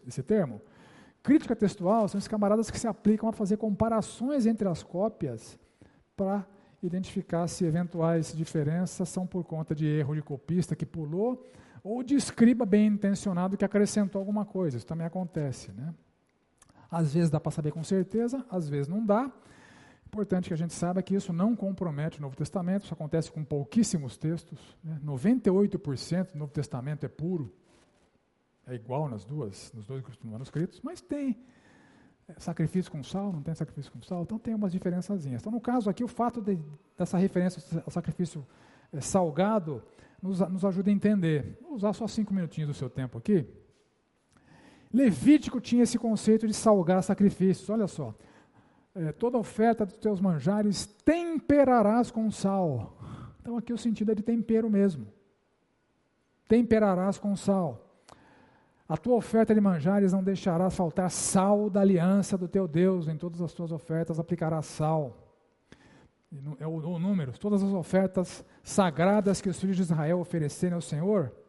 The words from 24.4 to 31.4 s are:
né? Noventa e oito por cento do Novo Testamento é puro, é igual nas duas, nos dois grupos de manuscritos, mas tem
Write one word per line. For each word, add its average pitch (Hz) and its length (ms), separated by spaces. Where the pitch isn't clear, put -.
né? 156 200
Noventa 151 460
e 185 40
oito 196 260
por 139 200
cento 180 340
do 151 60
Novo 147 140
Testamento 143 520
é 131 40
puro, 156 440
é 127 80
igual 127 340
nas 104 160
duas, 117 480
nos 110 140
dois 131 140
grupos - 200
de 113 80
manuscritos, 135 520
mas 330 200
tem 285 420